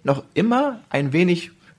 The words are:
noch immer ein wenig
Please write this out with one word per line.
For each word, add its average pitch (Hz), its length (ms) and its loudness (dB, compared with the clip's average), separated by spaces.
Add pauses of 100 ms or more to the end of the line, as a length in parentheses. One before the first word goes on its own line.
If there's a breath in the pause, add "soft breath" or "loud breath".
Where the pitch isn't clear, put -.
noch 139 200 0 (120)
immer 247 440 0 (120)
ein 143 200 -2
wenig 170 400 0 (280 soft breath)